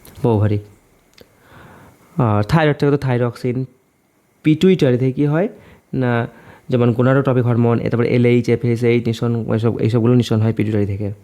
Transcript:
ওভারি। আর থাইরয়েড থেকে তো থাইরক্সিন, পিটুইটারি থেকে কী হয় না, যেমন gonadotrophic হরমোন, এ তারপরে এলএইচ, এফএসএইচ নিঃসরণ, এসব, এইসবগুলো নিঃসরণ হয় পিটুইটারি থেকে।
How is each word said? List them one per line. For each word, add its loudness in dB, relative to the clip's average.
ওভারি। 0
আর 0
থাইরয়েড 0
থেকে 0
তো 2
থাইরক্সিন, -4
পিটুইটারি 2
থেকে -2
কী -2
হয় 0
না, -2
যেমন 2
gonadotrophic 2
হরমোন, 0
এ -6
তারপরে 0
এলএইচ, 2
এফএসএইচ 0
নিঃসরণ, -4
এসব, -2
এইসবগুলো 2
নিঃসরণ 2
হয় 2
পিটুইটারি -2
থেকে। -6